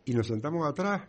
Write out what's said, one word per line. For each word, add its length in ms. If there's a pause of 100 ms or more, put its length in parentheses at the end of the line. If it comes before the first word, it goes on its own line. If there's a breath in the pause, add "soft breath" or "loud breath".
y 80
nos 140
sentamos 420
atrás, 400